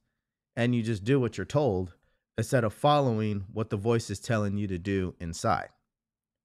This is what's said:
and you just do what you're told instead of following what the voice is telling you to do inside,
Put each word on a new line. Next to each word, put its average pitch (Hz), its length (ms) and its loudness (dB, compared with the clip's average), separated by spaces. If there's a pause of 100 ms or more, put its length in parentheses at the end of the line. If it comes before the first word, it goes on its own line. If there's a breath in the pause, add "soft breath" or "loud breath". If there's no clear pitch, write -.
(560)
and 120 180 2
you 120 80 0
just 107 220 -4
do 135 140 2
what 117 200 -2
you're 92 80 -6
told 95 480 0 (420)
instead 117 280 0
of 104 100 -2
following 110 760 2
what 107 200 -4
the 120 60 0
voice 113 340 0
is 98 100 -6
telling 104 380 -2
you 101 80 -2
to 92 120 -4
do 92 420 0
inside, 85 480 -2 (760)